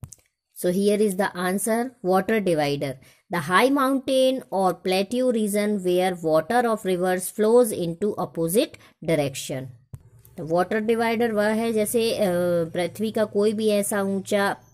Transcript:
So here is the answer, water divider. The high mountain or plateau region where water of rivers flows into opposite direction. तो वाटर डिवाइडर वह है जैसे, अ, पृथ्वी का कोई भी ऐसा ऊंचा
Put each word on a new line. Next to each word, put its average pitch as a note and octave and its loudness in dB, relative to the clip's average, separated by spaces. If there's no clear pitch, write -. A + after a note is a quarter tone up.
So F3+ -2
here G3+ 0
is G3+ 2
the G3 -2
answer, A3 -2
water F#3+ 0
divider. D3 -2
The E3+ -4
high F#3 4
mountain C4 2
or F#3 2
plateau G3 0
region G#3 0
where F3+ 2
water E3 2
of G#3+ -2
rivers F#3 -2
flows A3 2
into E3+ -4
opposite E3+ -2
direction. C#3 -4
तो E3+ -10
वाटर F3+ 0
डिवाइडर A3+ 0
वह G#3 2
है A3 0
जैसे, A3 0
अ, - -4
पृथ्वी F3+ -4
का G#3+ 0
कोई G#3 0
भी G#3+ 0
ऐसा G3+ 0
ऊंचा G3 -2